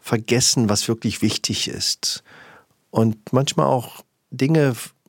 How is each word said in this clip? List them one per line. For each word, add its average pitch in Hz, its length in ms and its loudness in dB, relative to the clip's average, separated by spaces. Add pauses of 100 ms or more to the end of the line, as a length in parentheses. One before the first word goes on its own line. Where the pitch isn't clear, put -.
vergessen, 117 640 2
was 104 200 0
wirklich 113 340 -2
wichtig - 460 -2
ist. - 560 -6 (640)
Und - 420 0
manchmal 139 340 2
auch 131 360 -2 (300)
Dinge 135 420 2
v-, - 160 -12 (180)